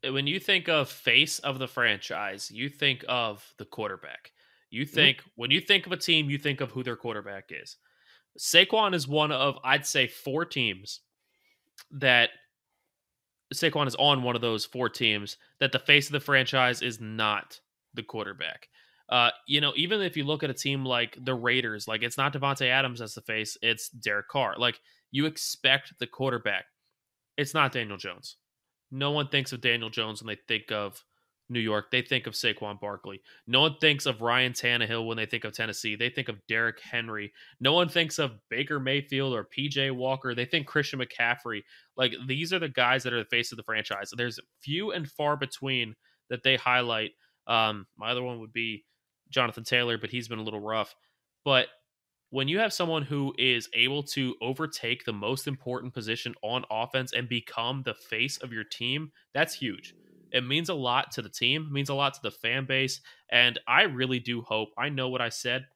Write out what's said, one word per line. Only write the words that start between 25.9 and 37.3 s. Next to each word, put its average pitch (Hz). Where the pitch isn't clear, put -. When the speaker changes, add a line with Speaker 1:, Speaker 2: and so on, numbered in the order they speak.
Speaker 1:
the 120
quarterback. 113
It's 143
not 143
Daniel 107
Jones. 92
No 139
one 147
thinks 135
of 117
Daniel 117
Jones 110
when 113
they -
think 110
of 104
New 120
York. 107
They 127
think 123
of 110
Saquon 104
Barkley. 98
No 123
one 156
thinks 147
of 113
Ryan 123
Tannehill 117
when 113
they 110
think 117
of 107
Tennessee. 107
They 117
think 131
of 104
Derrick 113
Henry. 110